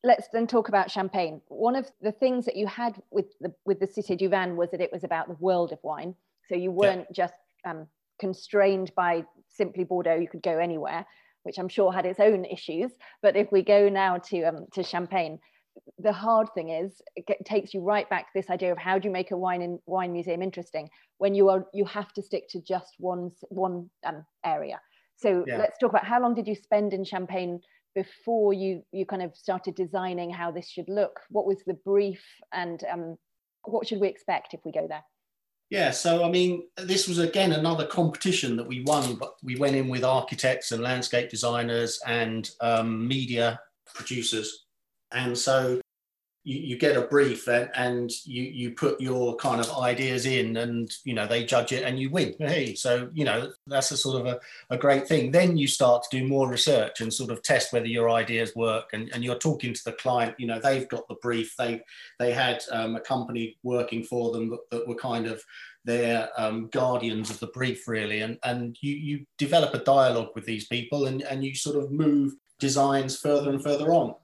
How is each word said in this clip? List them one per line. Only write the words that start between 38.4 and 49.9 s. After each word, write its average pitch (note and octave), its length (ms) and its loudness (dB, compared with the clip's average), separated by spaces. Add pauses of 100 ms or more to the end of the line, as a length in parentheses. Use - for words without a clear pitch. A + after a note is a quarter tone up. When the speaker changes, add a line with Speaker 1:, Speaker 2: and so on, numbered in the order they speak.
Speaker 2:
that A#2+ 100 -6
we B2+ 180 -6
won, C3+ 300 2
but - 260 -12
we B2+ 140 -6
went C3+ 220 2
in C3 100 0
with B2+ 160 -2
architects B2+ 720 0
and A#2 100 -2
landscape B2 460 -2
designers A#2 760 -2
and, A2+ 540 -2
um, A2+ 480 2
media A#2+ 540 0 (240)
producers. - 800 -6 (480)
And B2 240 -2
so B2+ 420 2 (680)
you, C#3 120 -4
you B2+ 180 -6
get C#3+ 180 4
a B2 60 4
brief C3+ 460 4
and, B2 260 2
and B2 380 0 (120)
you, B2 200 -6
you B2 280 -6
put C#3 300 0
your B2 360 0
kind A#2+ 220 0
of A#2 200 -4
ideas B2+ 480 0